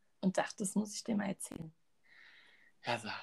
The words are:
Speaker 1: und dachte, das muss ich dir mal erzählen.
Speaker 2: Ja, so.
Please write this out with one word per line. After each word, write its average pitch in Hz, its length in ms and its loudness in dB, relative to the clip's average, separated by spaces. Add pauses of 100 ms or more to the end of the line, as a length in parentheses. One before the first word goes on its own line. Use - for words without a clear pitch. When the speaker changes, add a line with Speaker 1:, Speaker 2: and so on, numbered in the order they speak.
(220)
Speaker 1:
und 185 160 4
dachte, - 220 2
das 202 160 0
muss 208 200 2
ich - 80 -6
dir 226 120 0
mal 202 120 2
erzählen. - 460 -6 (1120)
Speaker 2:
Ja, 120 140 2
so. 107 80 -8 (160)